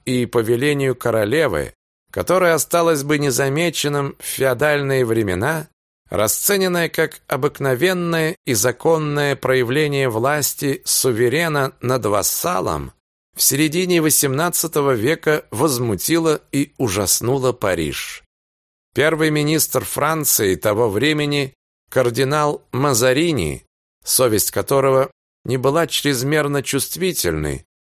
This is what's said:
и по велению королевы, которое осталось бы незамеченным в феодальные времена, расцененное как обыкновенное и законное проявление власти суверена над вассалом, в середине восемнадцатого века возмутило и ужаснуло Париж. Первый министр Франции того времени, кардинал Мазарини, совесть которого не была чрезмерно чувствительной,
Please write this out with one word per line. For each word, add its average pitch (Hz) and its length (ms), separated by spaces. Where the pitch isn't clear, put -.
и 123 180
по - 140
велению 131 580
королевы, 110 800
которое 175 440
осталось 165 480
бы 147 160
незамеченным 143 1000
в - 60
феодальные 135 800
времена, 113 640
расцененное 175 800
как - 380
обыкновенное 160 1080
и 135 80
законное 143 800
проявление 131 720
власти 139 760
суверена 135 960
над 120 260
вассалом, 92 880
в - 80
середине 165 580
восемнадцатого 151 920
века 151 580
возмутило 139 920
и 143 260
ужаснуло 120 760
Париж. 82 720
Первый 156 360
министр 151 540
Франции 143 720
того 107 340
времени, 143 640
кардинал 135 840
Мазарини, 127 920
совесть 110 500
которого 135 580
не 127 140
была 143 280
чрезмерно 143 760
чувствительной, 85 1040